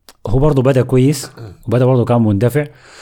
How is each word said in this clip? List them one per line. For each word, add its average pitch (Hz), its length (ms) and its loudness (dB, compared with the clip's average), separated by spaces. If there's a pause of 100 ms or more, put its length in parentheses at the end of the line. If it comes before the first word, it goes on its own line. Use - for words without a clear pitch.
(280)
هو 120 120 -2
برضه 139 220 2
بدأ 131 200 2
كويس، 127 500 0 (340)
وبدأ 123 200 0
برضه 123 200 2
كان 120 160 0
مندفع. 117 440 0 (360)